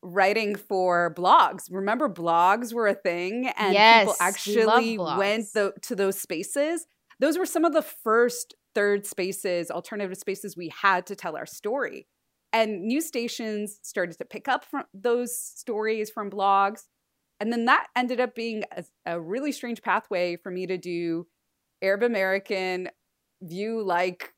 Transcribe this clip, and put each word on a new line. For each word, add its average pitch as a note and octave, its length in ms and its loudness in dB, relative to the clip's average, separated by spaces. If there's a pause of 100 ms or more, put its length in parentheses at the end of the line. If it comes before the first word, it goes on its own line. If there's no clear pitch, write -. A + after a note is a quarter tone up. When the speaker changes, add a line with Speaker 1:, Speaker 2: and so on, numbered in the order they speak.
Speaker 1:
writing G3+ 460 2
for F3 600 0
blogs. F#3 520 6
Remember G3+ 380 -2
blogs F3+ 680 2
were A3+ 140 0
a G3 60 2
thing G3 640 -4
and G3+ 160 2
Speaker 2:
Yes, A3+ 260 10
Speaker 1:
people A3 160 4 (400)
Speaker 2:
we A3+ 100 4
love G#3+ 120 6
Speaker 1:
actually A3+ 200 2
Speaker 2:
blogs. D#3+ 200 -2
Speaker 1:
went G#3 360 0
tho-, G3+ 280 0
to - 140 -6
those G3 240 0
spaces? C#4+ 680 -4 (320)
Those D4+ 180 2
were F#4 80 -2
some E4 200 0
of D#4 80 2
the D#4 80 4
first A#3+ 720 0 (180)
third G3+ 320 2
spaces, F3+ 640 -4
alternative F#3+ 480 -6
spaces G3 380 -8
we E3+ 160 -10 (100)
had F#3 260 2
to G3+ 80 -10
tell E3 200 -8
our - 100 -8
story. - 640 -6 (460)
And G#3+ 300 0
news C4 220 0
stations G#3+ 760 -6
started F3 380 -6
to - 60 -8
pick - 220 -12
up B3+ 160 0
from - 200 -8 (100)
those A#3+ 440 -2
stories G#3+ 720 -6
from G3+ 220 -8
blogs. G3 520 2 (580)
And A3 100 -2
then A#3 140 0
that C4 300 4
ended B3 260 0
up B3 120 0
being A3+ 300 -4 (120)
a, F3 100 -10 (200)
a E3+ 140 -4
really A#3 320 -4
strange A#3+ 300 -8
pathway F3+ 560 -2
for G3 140 -12
me F3+ 160 -4
to F#3 100 -2
do E3+ 500 -4 (540)
Arab G3 220 2
American F#3+ 840 0 (520)
view-like F#3 960 -2